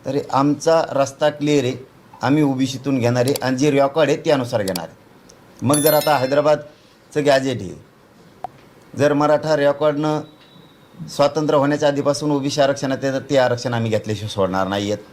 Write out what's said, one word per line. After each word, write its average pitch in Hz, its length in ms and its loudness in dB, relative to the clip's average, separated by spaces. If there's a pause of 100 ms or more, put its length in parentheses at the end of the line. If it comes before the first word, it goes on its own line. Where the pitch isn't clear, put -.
तरी 139 140 -4 (120)
आमचा 147 580 2
रस्ता 139 400 0
क्लिअर 147 340 0
आहे, 127 220 -6 (360)
आम्ही 143 200 2
ओबीसीतून 135 560 -2
घेणार 120 260 2
आहे 110 180 0
आणि 131 140 -2
जे 143 140 2
रेकॉर्ड 139 380 2
आहे 175 80 0
त्यानुसार 127 460 0
घेणार 90 260 -6
आहे. - 80 -20 (680)
मग 131 140 2
जर - 180 2
आता 147 220 2
हैदराबादचं 147 1080 -2
गॅजेट 135 360 2
आहे, 82 260 -12 (1120)
जर 143 140 4
मराठा 147 440 2
रेकॉर्डनं 147 640 0 (880)
स्वातंत्र्य 147 500 0
होण्याच्या 143 300 2
आधीपासून 143 420 -2
ओबीसी 143 300 -2
आरक्षणात 135 420 0
आहे, 135 100 -2
तर 135 60 -4 (120)
ते 143 60 2
आरक्षण 123 380 0
आम्ही 113 160 -2
घेतल्याशिवाय 107 380 -4
सोडणार 95 380 -2
नाही 101 260 -2
आहेत. 104 200 -6